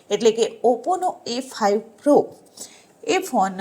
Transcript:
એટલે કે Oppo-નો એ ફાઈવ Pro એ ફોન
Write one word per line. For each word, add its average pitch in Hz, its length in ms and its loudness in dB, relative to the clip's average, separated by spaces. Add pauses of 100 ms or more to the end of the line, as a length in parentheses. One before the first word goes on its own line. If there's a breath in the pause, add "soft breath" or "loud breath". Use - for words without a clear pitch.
(120)
એટલે 214 200 2
કે 226 340 -2
Oppo-નો 339 500 0 (120)
એ 240 120 -6
ફાઈવ 214 420 -2 (220)
Pro 285 220 6 (800 loud breath)
એ 349 140 0
ફોન 240 440 0